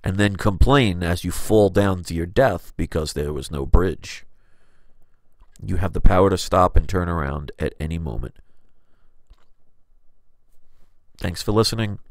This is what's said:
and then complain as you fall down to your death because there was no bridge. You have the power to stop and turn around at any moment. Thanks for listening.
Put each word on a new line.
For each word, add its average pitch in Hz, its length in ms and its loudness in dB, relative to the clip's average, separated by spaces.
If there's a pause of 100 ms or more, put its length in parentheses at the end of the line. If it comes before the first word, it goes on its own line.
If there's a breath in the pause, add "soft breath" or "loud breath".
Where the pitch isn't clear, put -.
and 98 160 -2
then 101 180 2
complain 101 640 4
as 87 220 -4
you - 60 -4
fall 104 400 2
down 95 340 0
to 85 100 -8
your 82 120 -4
death 98 500 -2
because 82 360 -4
there 73 200 -6
was 67 180 -10
no 71 140 -6
bridge. - 640 0 (1400)
You 95 140 -4
have - 160 -2
the - 80 -4
power 98 300 6
to 92 60 0
stop 92 400 2
and 76 120 4
turn 90 200 -2
around 73 500 -6
at 76 200 -6
any 80 200 -8
moment. 62 360 -8 (2750)
Thanks - 260 -8
for 107 100 -2
listening. 110 480 0 (100)